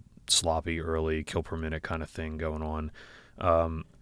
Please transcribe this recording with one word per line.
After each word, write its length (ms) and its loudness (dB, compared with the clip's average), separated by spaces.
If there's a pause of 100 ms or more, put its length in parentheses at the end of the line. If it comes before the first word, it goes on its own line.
(280)
sloppy 520 2
early, 440 0
kill 180 -2
per 140 -6
minute 260 -4
kind 200 -4
of 80 -10
thing 260 -6
going 260 -2
on. 280 -2 (480)
Um, 480 4 (160)